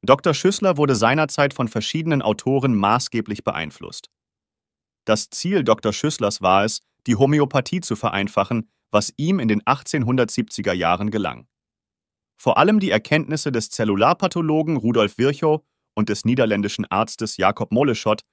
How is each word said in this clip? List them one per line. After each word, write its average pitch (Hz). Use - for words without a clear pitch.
Doktor 139
Schüssler 190
wurde 143
seinerzeit 139
von 120
verschiedenen 156
Autoren 127
maßgeblich 107
beeinflusst. -
Das -
Ziel 180
Doktor 113
Schüsslers 110
war 98
es, -
die 123
Homöopathie 139
zu 113
vereinfachen, 104
was 104
ihm 170
in 117
den 104
achtzehnhundertsiebziger 123
Jahren 90
gelang. 80
Vor -
allem 202
die 202
Erkenntnisse 156
des 117
Zellularpathologen 156
Rudolf 113
Virchow 147
und 107
des 101
niederländischen 110
Arztes 110
Jacob 101
Moleschott 113